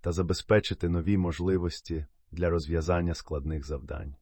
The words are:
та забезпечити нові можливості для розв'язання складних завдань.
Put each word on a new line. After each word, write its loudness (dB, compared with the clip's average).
та -2
забезпечити 2
нові 2
можливості 0
для 0
розв'язання 0
складних -6
завдань. -8